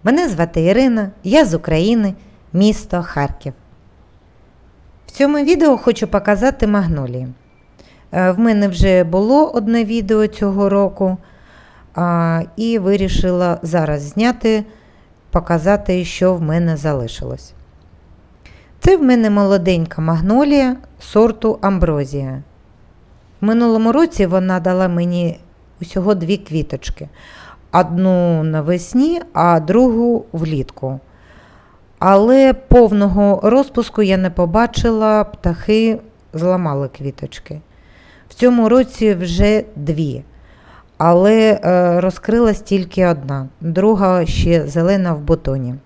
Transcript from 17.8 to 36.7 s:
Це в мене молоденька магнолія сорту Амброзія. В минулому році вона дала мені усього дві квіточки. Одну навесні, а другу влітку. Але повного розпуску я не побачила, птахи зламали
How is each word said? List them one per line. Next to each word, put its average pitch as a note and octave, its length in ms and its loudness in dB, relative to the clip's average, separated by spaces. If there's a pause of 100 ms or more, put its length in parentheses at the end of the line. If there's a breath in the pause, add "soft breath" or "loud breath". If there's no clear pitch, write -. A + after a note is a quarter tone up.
Це F#4 180 2
в D#4 60 0
мене A#3+ 260 2
молоденька F#3 720 0
магнолія B3 760 0 (240)
сорту A3 640 0
Амброзія. C#3+ 840 -2 (1000)
В - 40 -4
минулому A3+ 460 2
році D#4 340 0
вона F#3 340 0
дала F#3 280 0
мені F3 520 -2 (420)
усього F#3+ 340 -2
дві F3 220 -4
квіточки. D3 720 -8 (680 loud breath)
Одну F3 680 0
навесні, F3+ 760 -2 (120)
а E3+ 260 2
другу A#3 720 2
влітку. C#3 680 -6 (1000 soft breath)
Але A#3+ 540 6
повного G3+ 880 4
розпуску A#3+ 580 0
я F#3+ 160 2
не F#3 120 0
побачила, G#3+ 960 0
птахи G#3+ 760 -2 (340)
зламали D#3+ 640 -2